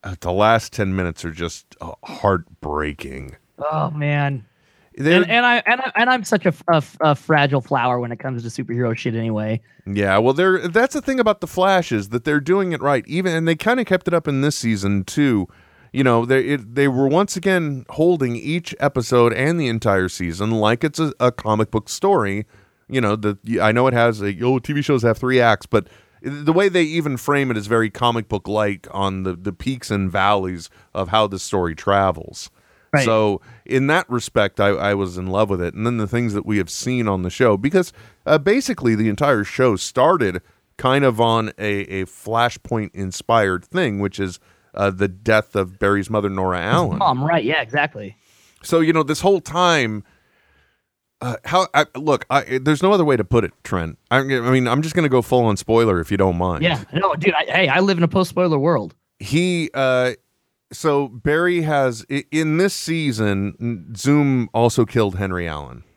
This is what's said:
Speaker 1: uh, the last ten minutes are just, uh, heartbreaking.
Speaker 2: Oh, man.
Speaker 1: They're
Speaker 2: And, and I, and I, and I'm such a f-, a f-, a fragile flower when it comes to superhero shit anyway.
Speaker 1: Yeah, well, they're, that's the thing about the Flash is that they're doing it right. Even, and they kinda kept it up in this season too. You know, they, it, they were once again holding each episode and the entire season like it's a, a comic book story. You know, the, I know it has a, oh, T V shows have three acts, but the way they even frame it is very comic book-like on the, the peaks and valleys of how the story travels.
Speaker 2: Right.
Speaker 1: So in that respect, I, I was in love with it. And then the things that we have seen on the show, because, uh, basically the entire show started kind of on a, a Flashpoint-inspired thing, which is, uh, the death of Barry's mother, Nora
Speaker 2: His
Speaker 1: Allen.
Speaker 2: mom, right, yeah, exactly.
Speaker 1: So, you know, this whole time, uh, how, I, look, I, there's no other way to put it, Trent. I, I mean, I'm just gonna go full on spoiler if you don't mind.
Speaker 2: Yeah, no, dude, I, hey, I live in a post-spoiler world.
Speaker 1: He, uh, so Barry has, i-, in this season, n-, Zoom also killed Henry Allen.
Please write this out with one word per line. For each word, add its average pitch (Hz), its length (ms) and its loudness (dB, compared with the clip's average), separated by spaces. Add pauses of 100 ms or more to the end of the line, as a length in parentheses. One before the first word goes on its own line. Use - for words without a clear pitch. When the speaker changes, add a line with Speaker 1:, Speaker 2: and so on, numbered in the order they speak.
Speaker 1:
uh, 92 180 -10
the 87 100 -4
last 107 420 2
ten 95 220 -2
minutes 90 300 -4
are 82 60 -6
just, 85 500 -12
uh, 82 100 -14 (120)
heartbreaking. 73 1300 -4 (240)
Speaker 2:
Oh, 151 320 -4
man. 143 540 -2 (500)
Speaker 1:
They're 170 260 2
Speaker 2:
And, 180 100 -2
and 240 140 2
I, 240 200 4
and 247 160 0
I, 262 140 -6
and 233 140 2
I'm 254 140 2
such 202 220 -2
a 185 40 4
f-, - 220 -6
a 165 60 6
f-, - 240 -4
a 151 140 4
fragile 143 460 2
flower 123 380 0
when 120 120 -6
it 117 80 -10
comes 127 240 -8
to 120 200 -8
superhero 117 340 -2
shit 117 180 -4
anyway. 110 460 -2 (240)
Speaker 1:
Yeah, 101 320 2
well, 123 160 4
they're, 180 340 2
that's 226 260 0
the 294 80 -4
thing 262 180 -2
about 214 220 0
the - 60 -8
Flash 185 440 0
is 104 180 -2
that 117 140 -4
they're 147 160 0
doing 180 320 0
it 156 100 -4
right. 139 260 0
Even, 175 280 -2
and 160 120 0
they 165 80 2
kinda 240 300 -2
kept 185 220 0
it 170 60 0
up 165 140 0
in 135 140 0
this 143 140 0
season 101 480 0
too. 120 440 2 (440)
You 135 120 0
know, 117 200 4
they, 131 260 2
it, 120 260 -6
they 143 120 2
were 135 200 2
once 175 280 0
again 165 540 -2
holding 151 460 0
each 165 440 -6
episode 120 540 2
and 160 260 0
the 139 80 0
entire 101 400 0
season 92 440 -4
like 110 320 2
it's 151 160 -2
a, 156 200 -2
a 123 120 4
comic 107 400 0
book 107 180 -4
story. 110 560 0 (420)
You 131 140 -2
know, 104 140 0
the, 104 440 -4
I 107 120 4
know 123 160 2
it 123 80 2
has 117 260 2
a, 101 220 -4
oh, 127 160 2
T 147 140 -6
V 147 100 -2
shows 135 180 2
have 113 160 2
three 127 240 2
acts, 113 240 4
but 104 220 0 (340)
the 147 320 -2
way 196 160 4
they 180 140 2
even 151 340 -2
frame 139 320 0
it 113 80 -2
is 101 100 -6
very 113 220 2
comic 117 380 -2
book-like 104 640 -4
on 95 320 -4
the, 92 120 -4
the 92 180 -8
peaks 131 360 -8
and 98 220 -2
valleys 95 580 0 (240)
of 92 160 -4
how 110 160 4
the 95 140 -6
story 87 340 -2
travels. 95 800 0 (420)
Speaker 2:
Right. 139 120 2
Speaker 1:
So 110 360 2 (240)
in 131 220 0
that 165 220 0
respect, 113 500 -2
I, 101 100 4
I 101 260 0
was 92 220 -4
in 92 100 -6
love 101 220 0
with 92 120 -2
it. 87 120 -4
And 107 140 -6
then 120 100 -2
the 107 100 -2
things 117 260 -2
that 104 120 -4
we 107 140 0
have 87 100 -4
seen 123 380 -4
on 95 160 0
the 92 60 -4
show, 113 280 4
because, 160 360 0 (340)
uh, 151 100 4
basically 180 580 0
the 110 140 0
entire 117 340 0
show 120 320 2
started 127 680 0 (360)
kind 135 280 2
of 113 160 2
on 113 360 2
a, 101 440 -4
a 92 40 -4
Flashpoint-inspired 107 1600 -2
thing, 135 340 -2
which 101 200 -4
is, 92 200 -6 (340)
uh, 98 180 0
the 98 160 0
death 107 480 0
of 95 240 -4
Barry's 101 300 0
mother, 104 200 0
Nora 92 340 -2
Speaker 2:
His 107 100 0
Speaker 1:
Allen. 156 260 0
Speaker 2:
mom, 139 240 2
right, 160 200 0
yeah, 147 180 -2
exactly. 113 540 -4 (460)
Speaker 1:
So, 170 200 0
you 160 120 2
know, 160 100 2
this 147 180 -2
whole 190 200 2
time, 151 600 0 (1160)
uh, 123 240 -6
how, 180 280 0
I, 147 120 4 (100)
look, 147 340 0
I, 131 320 0
there's 147 220 0
no 190 100 4
other 180 100 4
way 139 140 4
to 107 60 0
put 113 200 2
it, - 80 -4 (120)
Trent. 82 340 -4 (140)
I, 127 80 4
I - 20 2 (300)
mean, 127 160 4
I'm 127 140 0
just 156 140 -6
gonna 160 140 2
go 127 120 4
full 120 240 2
on 104 120 2
spoiler 110 420 2
if 82 120 -4
you 98 60 0
don't 92 200 2
mind. 90 260 -2
Speaker 2:
Yeah, 143 200 -2 (100)
no, 175 220 0
dude, 175 180 0
I, 147 120 0
hey, 175 220 2
I 143 120 4
live 190 180 2
in 170 60 2
a 165 40 2
post-spoiler 175 520 0
world. 135 360 0 (220)
Speaker 1:
He, 170 560 0
uh, 127 400 0 (580)
so 143 360 0
Barry 165 560 0
has, 135 480 0
i-, 139 200 -4
in 156 260 0
this 190 180 2
season, 110 840 -2
n-, 117 380 -8
Zoom 135 560 2
also 117 320 2
killed 101 300 0
Henry 90 320 -4
Allen. 71 360 -12 (140)